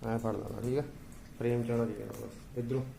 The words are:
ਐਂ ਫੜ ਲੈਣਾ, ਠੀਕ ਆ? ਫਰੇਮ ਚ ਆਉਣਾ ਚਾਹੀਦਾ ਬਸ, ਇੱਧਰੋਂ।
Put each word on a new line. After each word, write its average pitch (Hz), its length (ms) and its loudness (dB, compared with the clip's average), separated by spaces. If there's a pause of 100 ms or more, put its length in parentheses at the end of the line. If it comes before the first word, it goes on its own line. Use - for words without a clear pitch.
ਐਂ 113 120 4
ਫੜ 113 140 2
ਲੈਣਾ, 104 300 -2
ਠੀਕ 127 160 4
ਆ? 147 40 4 (560)
ਫਰੇਮ 120 240 4
ਚ 117 80 0
ਆਉਣਾ 117 140 4
ਚਾਹੀਦਾ 107 200 -2
ਬਸ, 110 540 -8
ਇੱਧਰੋਂ। 123 240 2 (160)